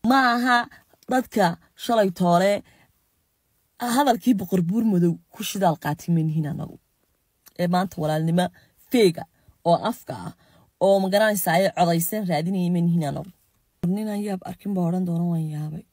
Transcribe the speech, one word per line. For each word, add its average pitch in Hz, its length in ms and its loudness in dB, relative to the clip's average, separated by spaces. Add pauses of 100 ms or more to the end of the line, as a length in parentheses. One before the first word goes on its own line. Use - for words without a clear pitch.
Ma 247 140 4 (160)
aha 240 240 2 (520)
dadka 208 480 0 (180)
shalay 220 340 0
toole 180 540 2 (1160)
hadalkii 247 540 2
boqor 190 280 0
buur 202 220 0
madow 175 300 2 (160)
ku - 140 -16
shidaal 185 340 -2
qaatay - 320 -6
ma 165 140 2
nihiin 156 260 -2
anagu. - 300 -10 (800)
Ee 175 80 0
maanta 180 340 -2
walaalnimo 160 440 0 (460)
feega 202 320 4 (420)
oo 170 120 4
afka - 400 -8
ah - 160 -12 (480)
oo 196 180 4
ma 190 100 0
garanaysaa 202 440 0
ay 185 240 2
codaysan 170 480 0
raadinayay 175 480 -2
ma 175 80 0
nihiin 170 240 0
anagu. 139 240 -8 (540)
Nin 202 260 -4
aan 208 160 -6
yaab 190 160 -6
arkin 196 320 -10
baa 175 160 -2
odhan 185 160 -2
doona 170 180 -2
waan 170 300 -2
yaabay. 156 400 -10